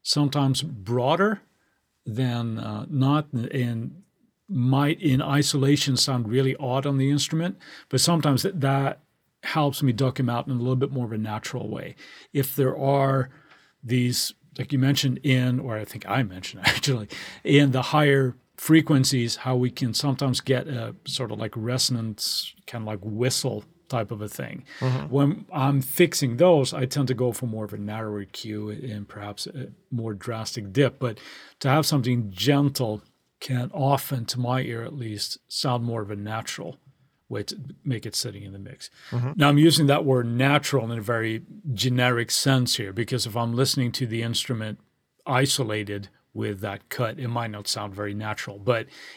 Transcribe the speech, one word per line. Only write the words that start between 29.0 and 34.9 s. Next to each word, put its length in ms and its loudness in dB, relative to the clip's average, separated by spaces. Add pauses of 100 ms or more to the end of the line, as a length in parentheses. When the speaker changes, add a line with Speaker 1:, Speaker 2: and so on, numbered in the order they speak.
Speaker 1:
perhaps 380 -12
a 220 -10 (240)
more 240 -4
drastic 580 -8
dip, 240 4
but 220 -4 (400)
to 100 0
have 160 4
something 460 2
gentle 720 2 (360)
can 360 -4
often, 500 0
to 140 -4
my 220 0
ear 200 -6
at 140 -10